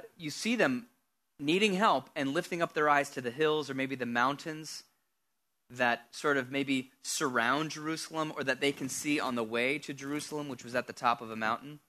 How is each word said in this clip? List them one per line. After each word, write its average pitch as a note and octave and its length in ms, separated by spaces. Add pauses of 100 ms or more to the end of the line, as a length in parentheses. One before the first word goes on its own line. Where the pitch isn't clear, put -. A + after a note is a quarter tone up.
(160)
you D#3 140
see A3 240
them C3+ 320 (540)
needing F#3 340
help F3+ 400
and C#3 180
lifting F3 300
up E3 100
their D3+ 160
eyes C#3+ 220
to C#3+ 100
the B2 120
hills D3+ 360
or C#3 60
maybe C3+ 220
the B2 100
mountains C#3 800 (840)
that A#2+ 440
sort C#3+ 260
of B2+ 140
maybe C3+ 400 (100)
surround C3+ 720
Jerusalem D#3 640
or D3 80
that C3 160
they C#3+ 100
can C#3+ 180
see D3 300
on B2 160
the A#2+ 80
way A#2+ 380
to D3+ 120
Jerusalem, C#3+ 560
which B2+ 160
was A#2+ 120
at A#2+ 100
the A2+ 60
top A#2 280
of A2+ 120
a A2 40
mountain. A#2 520